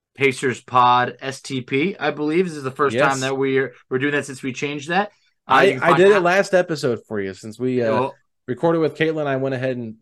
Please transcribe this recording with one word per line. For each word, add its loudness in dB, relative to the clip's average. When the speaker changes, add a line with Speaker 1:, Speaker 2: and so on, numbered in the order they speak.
Speaker 1:
Pacers 0
Pod 2
S -10
T -8
P, -2
I -4
believe. -2
This -8
is -10
the -4
first 0
Speaker 2:
Yes. 4
Speaker 1:
time -2
that -2
we 0
are, -2
we're -2
doing -2
that -2
since -14
we -6
changed -8
that. 0
Uh, 0
Speaker 2:
I, 6
Speaker 1:
you 6
can -8
Speaker 2:
I 0
Speaker 1:
find 4
Speaker 2:
did 8
it 8
Speaker 1:
at 2
Speaker 2:
last 2
episode 0
for -6
you. -6
Since -16
we, -2
uh, 0
Speaker 1:
Well, -2
Speaker 2:
recorded 0
with -2
Caitlin, -2
I -2
went -2
ahead -4
and -10